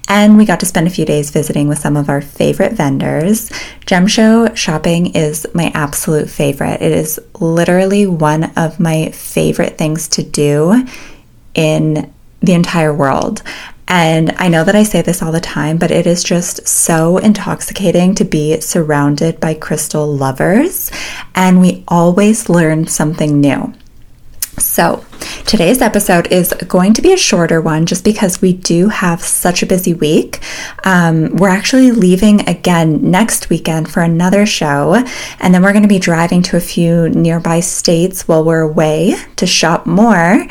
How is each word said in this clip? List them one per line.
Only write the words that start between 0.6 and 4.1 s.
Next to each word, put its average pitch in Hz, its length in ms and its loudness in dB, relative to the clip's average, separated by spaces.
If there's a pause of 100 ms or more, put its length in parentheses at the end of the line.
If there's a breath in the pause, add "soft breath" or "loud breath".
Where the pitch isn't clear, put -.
to - 40 -2
spend 170 220 -2
a 180 40 0
few 160 140 -4
days 147 240 -2
visiting 147 380 -2
with 147 100 -2
some 147 180 -2
of 143 140 -2
our 143 120 -2
favorite 151 520 -2
vendors. 143 760 -2 (340 loud breath)
Gem 185 220 2
Show 220 480 4